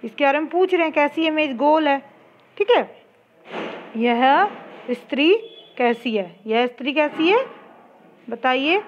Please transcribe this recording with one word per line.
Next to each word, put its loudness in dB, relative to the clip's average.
इसके -4
बारे 2
में -4
पूछ 0
रहे 2
हैं, -2
कैसी 0
है 0
मेज? -2
गोल 2
है, 2
ठीक 0
है। 0
"यह 4
स्त्री 2
कैसी -2
है?" -6
यह 0
स्त्री -8
कैसी 0
है 2
बताइए। -2